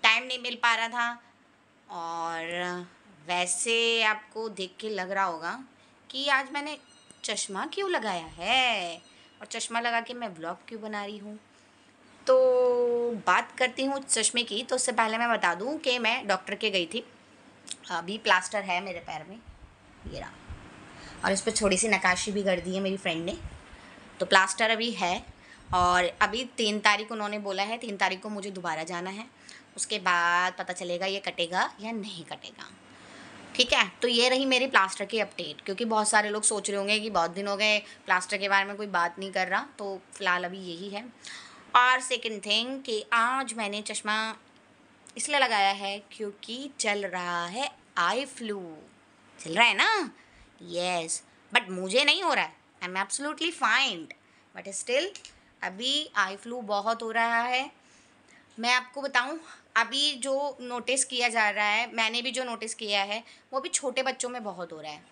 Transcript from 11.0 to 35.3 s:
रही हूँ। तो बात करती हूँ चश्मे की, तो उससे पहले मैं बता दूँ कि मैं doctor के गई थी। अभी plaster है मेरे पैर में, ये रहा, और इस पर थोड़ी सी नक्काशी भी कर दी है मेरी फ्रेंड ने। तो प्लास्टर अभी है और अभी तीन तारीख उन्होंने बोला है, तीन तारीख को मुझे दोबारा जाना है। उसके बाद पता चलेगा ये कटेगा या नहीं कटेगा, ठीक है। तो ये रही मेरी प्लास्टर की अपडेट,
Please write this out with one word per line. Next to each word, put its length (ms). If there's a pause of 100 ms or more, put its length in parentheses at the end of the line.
रही 120
हूँ। 220 (880)
तो 80 (920)
बात 300
करती 260
हूँ 160
चश्मे 440
की, 200
तो 120
उससे 160
पहले 260
मैं 120
बता 260
दूँ 220
कि 220
मैं 280
doctor 280
के 140
गई 160
थी। 180 (880)
अभी 260
plaster 440
है 200
मेरे 180
पैर 300
में, 100 (760)
ये 60
रहा, 120 (960)
और 60
इस 100
पर 100
थोड़ी 260
सी 100
नक्काशी 440
भी 120
कर 160
दी 160
है 60
मेरी 160
फ्रेंड 280
ने। 120 (840)
तो 60
प्लास्टर 440
अभी 220
है 340 (480)
और 480
अभी 240
तीन 340
तारीख 320
उन्होंने 280
बोला 240
है, 140
तीन 200
तारीख 240
को 80
मुझे 220
दोबारा 320
जाना 260
है। 160 (520)
उसके 220
बाद 540
पता 200
चलेगा 320
ये 140
कटेगा 640
या 100
नहीं 340
कटेगा, 460 (840)
ठीक 180
है। 180 (100)
तो 60
ये 220
रही 160
मेरी 220
प्लास्टर 380
की 140
अपडेट, 420